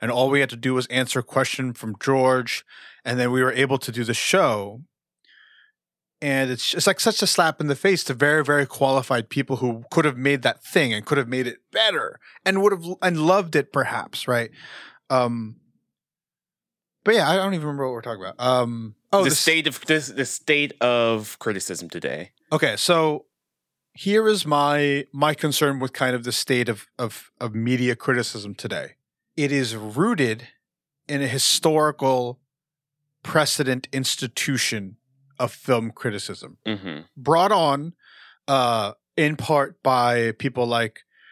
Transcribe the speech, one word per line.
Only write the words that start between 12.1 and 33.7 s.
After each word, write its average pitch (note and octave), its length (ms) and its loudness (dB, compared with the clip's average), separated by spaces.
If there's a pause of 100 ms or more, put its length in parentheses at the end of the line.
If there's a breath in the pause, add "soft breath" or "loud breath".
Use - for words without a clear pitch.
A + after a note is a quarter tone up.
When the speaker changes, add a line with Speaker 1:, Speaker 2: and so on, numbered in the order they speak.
Speaker 1:
and F#3+ 160 2
would G3+ 120 4
have F3 120 -4
l-, F3+ 160 -10
and E3+ 240 2
loved F3 300 4
it C#3+ 180 0
perhaps, - 540 -4
right? A#2+ 240 0 (600 loud breath)
Um, A#2 500 -2 (1400)
but A3 100 4
yeah, D#3+ 160 4
I F3+ 60 4
don't G3 180 0
even D#3 140 -4
remember C#3 180 -4
what B2+ 60 -4
we're A#2 100 -10
talking A2+ 180 -8
about. F#2 140 -10 (100)
Um, A#2 520 0 (160)
oh, G3+ 100 6
Speaker 2:
The F3+ 80 4
Speaker 1:
the D#3 40 0
s- C#3+ 40 0
Speaker 2:
state D#3+ 300 2
of, - 180 -8
this, D#3 220 2
the B2 160 -4
state D3 480 -2 (100)
of A2+ 560 0
criticism F#2 500 -6
today. D#2 440 -8 (180)
Speaker 1:
Okay, D3 260 -2
so D#3+ 500 0 (680)
here G#3+ 340 0
is G3+ 180 2
my, C#3+ 680 2
my D3 220 2
concern C#3+ 440 0
with C3 140 -4
kind B2+ 240 0
of A#2+ 80 -6
the A#2+ 80 -4
state B2 360 0
of, A2 200 -6 (100)
of, - 320 -8 (100)
of A2+ 140 -8
media A#2+ 400 0
criticism A2+ 600 -4
today. D#2+ 400 -8 (400)
It C#3+ 160 0
is A#2+ 240 0
rooted A#2+ 720 0 (580)
in C#3+ 160 -4
a C#3 60 -2
historical C3+ 1120 0 (840)
precedent C3+ 720 0